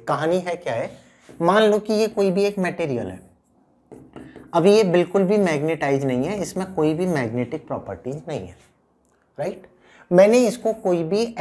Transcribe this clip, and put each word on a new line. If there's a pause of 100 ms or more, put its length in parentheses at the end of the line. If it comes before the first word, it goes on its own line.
कहानी
है
क्या
है, (520)
मान
लो
कि
ये
कोई
भी
एक
मटेरियल
है, (1300)
अभी
ये
बिल्कुल
भी
मैग्नेटाइज
नहीं
है,
इसमें
कोई
भी
मैग्नेटिक
प्रॉपर्टीज
नहीं
है, (840)
राइट। (440)
मैंने (100)
इसको
कोई
भी (200)